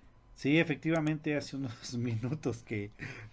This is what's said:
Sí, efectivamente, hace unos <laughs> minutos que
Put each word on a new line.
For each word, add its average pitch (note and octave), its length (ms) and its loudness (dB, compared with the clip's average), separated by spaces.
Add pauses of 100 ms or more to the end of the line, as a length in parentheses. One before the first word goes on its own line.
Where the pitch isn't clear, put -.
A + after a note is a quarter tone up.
(340)
Sí, D3 240 4
efectivamente, D#3 800 2
hace C#3 200 -4
unos C3 380 -6
<laughs> - 0 -
minutos A#2+ 640 0
que G#2 320 -4 (420)